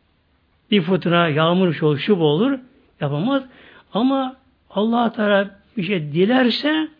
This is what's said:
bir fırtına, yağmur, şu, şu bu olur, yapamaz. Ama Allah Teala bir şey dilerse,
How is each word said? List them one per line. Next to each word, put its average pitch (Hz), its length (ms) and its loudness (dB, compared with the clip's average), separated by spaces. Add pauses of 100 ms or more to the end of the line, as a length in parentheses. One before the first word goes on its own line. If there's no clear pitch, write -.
(720)
bir 202 120 4
fırtına, 170 460 2
yağmur, 165 440 2
şu, 151 260 0
şu 202 200 0
bu 165 60 0
olur, 220 340 0 (420)
yapamaz. 202 420 -2 (520)
Ama 262 420 -2 (340)
Allah 226 420 0
Teala 202 480 -2 (160)
bir 202 60 -4
şey 160 300 -4
dilerse, 254 760 0 (120)